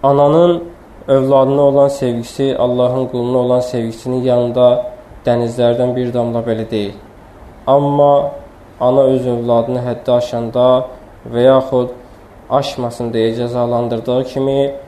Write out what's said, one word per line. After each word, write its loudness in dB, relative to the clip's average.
Ananın 4
övladına 2
olan 4
sevgisi, -4
Allahın 0
quluna -4
olan 0
sevgisinin -6
yanında 2
dənizlərdən 0
bir -4
damla -2
belə -4
deyil. -4
Amma 4
ana 2
öz 2
övladını -2
həddi -4
aşanda 0
və 2
yaxud 2
aşmasın -4
deyə 0
cəzalandırdığı -2
kimi -2